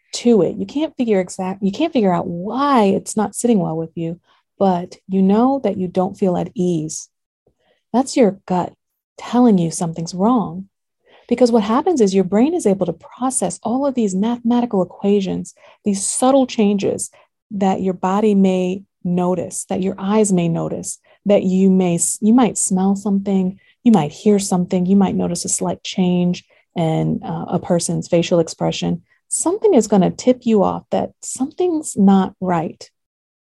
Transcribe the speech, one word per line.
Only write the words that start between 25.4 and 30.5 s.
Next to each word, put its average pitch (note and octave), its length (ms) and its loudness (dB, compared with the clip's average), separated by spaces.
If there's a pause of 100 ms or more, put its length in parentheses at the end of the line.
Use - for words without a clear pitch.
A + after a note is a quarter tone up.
a - 20 -6
slight F3+ 340 -4
change F3+ 600 0 (320)
in, D#3+ 480 -2
uh, E3 240 -8
a F3+ 100 -2
person's E3+ 480 -2
facial E3+ 320 2
expression. E3+ 640 -2 (260)
Something G4+ 440 0
is G#3+ 160 4
gonna F#3 220 2
tip B3+ 320 0
you A3 200 2